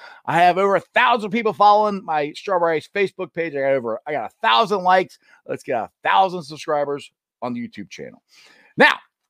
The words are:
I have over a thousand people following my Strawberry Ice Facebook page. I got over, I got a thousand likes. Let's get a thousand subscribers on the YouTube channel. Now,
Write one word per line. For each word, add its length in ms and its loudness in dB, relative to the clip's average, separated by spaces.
I 140 -2
have 200 4
over 180 2
a 40 0
thousand 500 0
people 220 -2
following 520 2
my 320 -4
Strawberry 400 0
Ice 180 -8
Facebook 400 -4
page. 220 -6
I 60 -4
got 100 0
over, 340 -4
I 60 -8
got 180 -6
a 100 -20
thousand 440 2
likes. 340 2
Let's 160 -10
get 120 -4
a 140 -6
thousand 400 2
subscribers 680 -6
on 100 -6
the 160 -10
YouTube 220 -16
channel. 320 -18
Now, 180 4